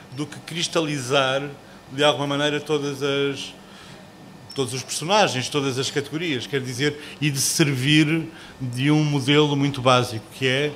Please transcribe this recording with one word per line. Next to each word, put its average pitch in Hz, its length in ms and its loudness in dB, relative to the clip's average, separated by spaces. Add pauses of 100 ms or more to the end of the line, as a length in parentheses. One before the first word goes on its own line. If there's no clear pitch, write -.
(120)
do 143 140 -8
que - 140 -16
cristalizar, 143 1000 0 (500)
de 135 100 0
alguma 143 240 4
maneira, 147 320 0
todas 143 440 -2
as, 139 500 -2 (1000)
todos 127 180 -4
os 127 100 -6
personagens, 151 680 0
todas 139 280 0
as 135 120 -2
categorias, 147 560 -4
quer 135 160 -2
dizer, 131 360 -2 (220)
e 151 100 2
de 139 80 -4
servir 151 880 2 (320)
de 131 320 -2
um 151 140 4
modelo 143 500 4
muito 139 280 -2
básico, 120 500 2
que 135 140 -4
é 139 300 0